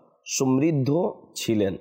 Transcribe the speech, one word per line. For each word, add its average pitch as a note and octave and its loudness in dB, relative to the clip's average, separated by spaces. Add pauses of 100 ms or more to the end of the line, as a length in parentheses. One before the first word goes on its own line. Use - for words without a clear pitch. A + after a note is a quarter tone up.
(260)
সমৃদ্ধ C#3+ 0 (240)
ছিলেন। G2 0